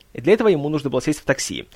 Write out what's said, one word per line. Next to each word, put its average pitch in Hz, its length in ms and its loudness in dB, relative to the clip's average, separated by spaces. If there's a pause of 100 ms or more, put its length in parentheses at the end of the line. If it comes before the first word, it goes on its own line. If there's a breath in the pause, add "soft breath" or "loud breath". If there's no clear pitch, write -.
(140)
И - 80 -14
для 156 120 4
этого 226 140 4
ему 147 220 2
нужно 147 200 -2
было 127 100 -2
сесть 151 200 -2
в - 60 -20
такси. 85 500 -4